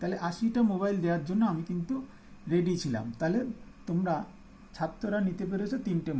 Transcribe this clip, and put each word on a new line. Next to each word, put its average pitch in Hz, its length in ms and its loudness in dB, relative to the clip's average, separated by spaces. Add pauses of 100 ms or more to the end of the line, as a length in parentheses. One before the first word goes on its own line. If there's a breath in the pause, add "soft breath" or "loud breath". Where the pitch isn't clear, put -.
তাহলে 180 160 -2 (120)
আশিটা 226 320 2 (120)
মোবাইল 196 320 2
দেওয়ার 170 240 4
জন্য 208 140 4 (100)
আমি 165 180 -2
কিন্তু 175 240 -2 (580 loud breath)
রেডি 175 300 4
ছিলাম। 113 240 -2 (120)
তাহলে 170 200 2 (500)
তোমরা 180 260 2 (640)
ছাত্ররা 202 420 -2 (100)
নিতে 180 220 -2
পেরেছো 196 260 0 (100)
তিনটে 165 340 0